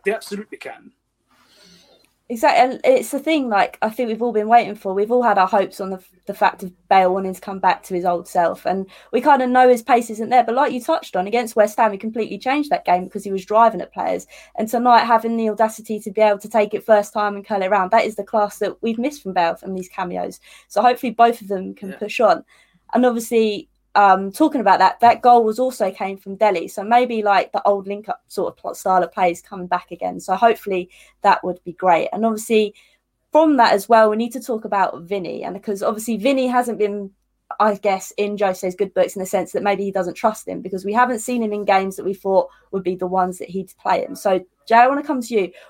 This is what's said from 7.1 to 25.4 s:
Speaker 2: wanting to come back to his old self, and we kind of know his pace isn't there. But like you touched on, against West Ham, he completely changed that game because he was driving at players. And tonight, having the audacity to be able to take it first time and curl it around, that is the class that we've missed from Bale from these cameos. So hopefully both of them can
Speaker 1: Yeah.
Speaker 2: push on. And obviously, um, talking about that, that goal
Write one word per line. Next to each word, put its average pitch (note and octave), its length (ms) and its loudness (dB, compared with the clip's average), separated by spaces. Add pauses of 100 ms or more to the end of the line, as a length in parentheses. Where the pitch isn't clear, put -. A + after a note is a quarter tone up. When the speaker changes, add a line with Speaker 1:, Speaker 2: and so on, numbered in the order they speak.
Speaker 2:
wanting F#3+ 220 -4
to - 60 -20
come F#3+ 180 -12
back F#3+ 240 0
to - 100 -12
his F3+ 120 -4
old F3 240 -4
self, - 360 -2
and F#3+ 220 -4 (240)
we B3 80 0
kind C#4 220 4
of B3+ 80 -2
know B3+ 180 6
his B3 160 4
pace A#3+ 260 2
isn't G#3+ 200 -8
there. B3 140 4
But A#3 120 -2
like C4+ 160 0
you B3+ 80 -6
touched - 380 -4
on, F#3 100 -2
against A#3 300 -2
West G#3+ 200 2
Ham, A3 140 2
he G3 60 -8
completely A3 420 -8
changed C#4+ 320 -2
that - 140 -2
game F3+ 180 2
because G3+ 220 -12
he G3 60 -8
was F#3+ 140 -6
driving A3 360 2
at - 120 -14
players. F#3 320 -6 (300)
And A3 140 -4
tonight, A#3+ 340 4
having A3+ 320 0
the A3+ 140 -2
audacity A3 500 -4
to G#3+ 120 -12
be G#3+ 100 0
able G#3 180 4
to G#3 100 -14
take G#3+ 240 0
it F#3 120 -6
first G#3 260 2
time G#3 240 -2
and G3+ 100 -12
curl G3 160 -4
it F#3 60 -2
around, F#3+ 240 0
that A3+ 140 4
is G#3+ 100 -6
the G3+ 80 -8
class G#3 360 -2
that - 220 -6
we've A3+ 160 -4
missed C#4 240 -6
from F#3+ 120 -10
Bale E3+ 220 0
from F#3+ 200 -10
these F#3 140 -10
cameos. F3+ 500 -8 (300)
So G#3 120 -2
hopefully B3 300 2
both A#3 300 2
of G3 80 -14
them F#3+ 260 -6
can G3 140 -14
Speaker 1:
Yeah. - 80 -14
Speaker 2:
push G#3 240 -6
on. F#3+ 240 2 (480)
And B3 120 2
obviously, A3+ 640 0 (260)
um, G3 360 4
talking D4+ 280 0
about G3 200 4
that, F#3+ 220 2
that A#3 200 6
goal A#3+ 220 6